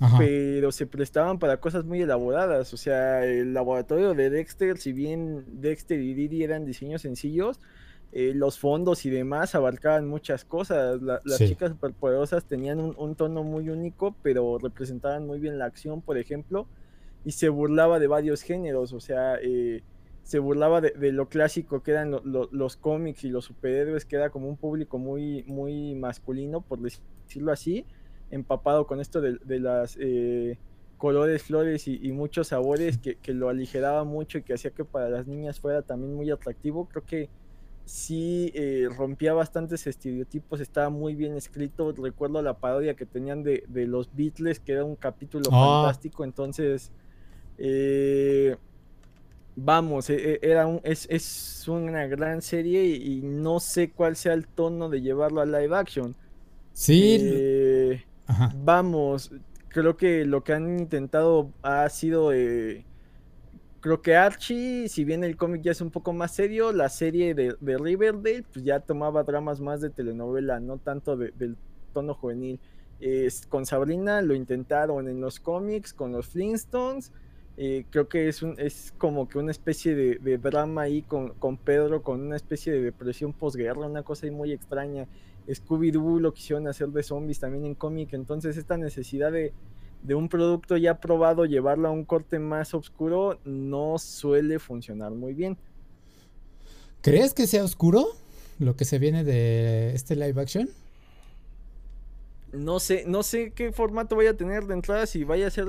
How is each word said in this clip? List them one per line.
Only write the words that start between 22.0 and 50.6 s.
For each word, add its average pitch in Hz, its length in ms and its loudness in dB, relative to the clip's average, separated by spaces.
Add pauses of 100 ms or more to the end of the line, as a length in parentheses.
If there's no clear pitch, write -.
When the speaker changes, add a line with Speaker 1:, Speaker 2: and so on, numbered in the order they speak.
Speaker 2:
lo, 135 120 -2
lo, 131 280 -2
los 131 260 -4
cómics 156 480 -4
y 131 40 -4
los 123 160 -4
superhéroes, 143 600 -2
que - 100 -6
era 147 140 2
como 139 180 -8
un 143 100 -8
público 151 420 -6
muy, 139 480 -6
muy 143 480 -6
masculino, 131 640 -6
por 131 180 -8
decirlo - 720 -8
así, 175 320 -2 (460)
empapado 139 560 0
con 139 160 -4
esto 156 200 -2
de, 123 220 0
de 131 160 -4
las, 123 400 0
eh, 120 600 0 (400)
colores, 147 420 2
flores 156 460 0
y, 131 160 -4
y 135 80 -2
muchos 147 380 -2
sabores 143 500 2
que, 131 160 -6
que - 180 -8
lo 127 160 0
aligeraba 135 540 0
mucho 151 340 -6
y 139 60 -6
que 127 100 -4
hacía 127 160 -6
que 151 160 -8
para 123 240 -2
las 123 160 -4
niñas 143 340 -8
fuera 143 220 0
también 135 320 -8
muy 147 160 -4
atractivo. 151 600 -4
Creo 156 140 -8
que 156 240 -6 (580)
sí, 170 680 -4
eh, 135 420 0
rompía 139 380 0
bastantes 165 540 -2
estereotipos, 131 720 -6
estaba 143 320 -2
muy 151 240 -4
bien 147 200 -4
escrito. 143 560 -4
Recuerdo 143 520 -4
la 139 160 -2
parodia 139 340 0
que - 140 -10
tenían 139 340 -6
de, 143 260 0
de 123 200 -2
los 123 280 -4
Beatles, 156 440 -2
que - 140 -4
era 143 120 0
un 151 100 -6
capítulo 143 560 -6
Speaker 1:
Ah. 143 340 8
Speaker 2:
fantástico. 147 380 -4
Entonces, 139 680 -4 (640)
eh, 139 1000 4 (1000)
vamos, 151 540 2
eh, 147 240 2
eh, 147 80 -2
era 160 260 6